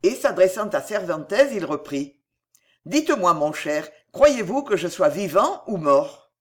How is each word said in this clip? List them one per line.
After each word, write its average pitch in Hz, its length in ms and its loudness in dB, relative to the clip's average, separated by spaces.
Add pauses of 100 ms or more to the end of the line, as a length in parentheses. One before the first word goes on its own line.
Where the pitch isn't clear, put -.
Et, 220 120 2
s'adressant 208 540 2
à - 140 -4
Cervantes, 175 500 -6 (200)
il 190 120 -4
reprit : « 143 560 -6 (640)
Dites-moi, 240 480 2
mon 151 180 0
cher, 151 360 -6 (240)
croyez-vous 262 520 2
que 208 120 -2
je 170 120 -4
sois 151 220 0
vivant 190 580 0
ou 208 80 -4
mort ? » 143 640 0